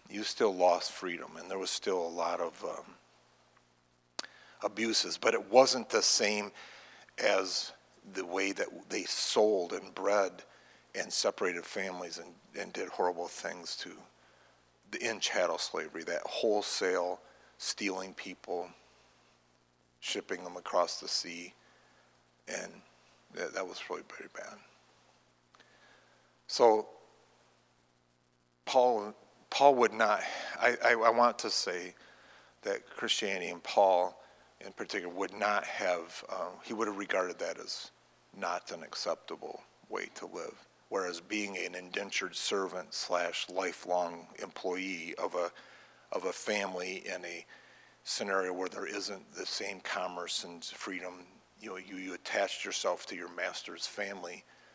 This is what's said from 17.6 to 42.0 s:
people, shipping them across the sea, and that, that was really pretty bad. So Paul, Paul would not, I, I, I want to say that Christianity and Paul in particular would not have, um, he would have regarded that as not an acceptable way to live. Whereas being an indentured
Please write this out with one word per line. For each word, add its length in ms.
people, 540
shipping 420
them 140
across 440
the 80
sea, 460
and 240
that, 200
that 120
was 120
really 180
pretty 260
bad. 220
So 400
Paul, 500
Paul 260
would 160
not, 300
I, 240
I, 100
I 160
want 300
to 100
say 440
that 260
Christianity 600
and 120
Paul 560
in 80
particular 420
would 200
not 300
have, 680
um, 160
he 80
would 160
have 80
regarded 420
that 200
as 320
not 360
an 100
acceptable 800
way 280
to 100
live. 400
Whereas 320
being 380
an 160
indentured 600